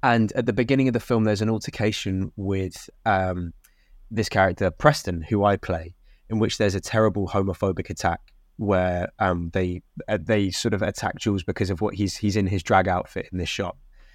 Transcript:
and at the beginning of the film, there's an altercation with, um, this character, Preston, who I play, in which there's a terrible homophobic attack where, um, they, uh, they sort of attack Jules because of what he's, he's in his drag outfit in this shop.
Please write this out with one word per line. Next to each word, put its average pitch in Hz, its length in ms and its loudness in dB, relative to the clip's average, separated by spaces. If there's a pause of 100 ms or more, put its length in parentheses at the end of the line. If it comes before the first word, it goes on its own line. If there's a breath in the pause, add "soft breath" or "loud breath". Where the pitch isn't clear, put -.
and 117 300 4
at 120 140 0
the 117 80 0
beginning 131 340 2
of 123 60 0
the 113 80 0
film, 113 240 2
there's 107 160 2
an 107 80 2
altercation 104 880 -2
with, 95 520 -4 (160)
um, 92 480 0 (560 soft breath)
this 107 200 -2
character, 95 420 2
Preston, 95 500 2
who 101 220 0
I 101 140 4
play, 82 360 -6 (360)
in 113 100 -2
which - 200 0
there's 101 160 2
a 98 40 0
terrible 104 480 0
homophobic 98 640 -2
attack 87 320 -4 (340)
where, 90 640 0
um, 87 320 0
they, 90 300 -2 (260)
uh, 107 140 0
they 101 300 2
sort 104 220 -2
of 101 80 -2
attack 101 360 -4
Jules 98 260 0
because 95 260 -2
of 90 120 -2
what 104 140 -2
he's, 95 200 -2
he's 104 220 0
in 98 100 2
his 92 160 -2
drag 95 240 4
outfit - 420 -4
in 90 100 -6
this 87 100 -4
shop. - 280 -6 (380 soft breath)